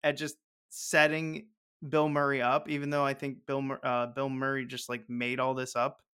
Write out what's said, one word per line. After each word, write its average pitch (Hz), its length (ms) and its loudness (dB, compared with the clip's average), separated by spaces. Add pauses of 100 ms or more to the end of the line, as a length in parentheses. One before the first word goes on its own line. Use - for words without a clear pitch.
at 147 140 2
just 147 200 -6 (340)
setting 156 760 2 (400)
Bill 151 200 4
Murray 143 340 2
up, 143 260 2
even 143 220 -2
though 143 140 2
I 135 100 0
think 135 320 -8
Bill 139 160 -2
Mur-, 135 220 -4
uh, 123 220 2
Bill 135 220 -4
Murray 135 380 -2
just, 123 220 -10
like, 120 200 -8
made 123 300 -2
all 131 160 0
this 127 220 -4
up. 127 260 0 (100)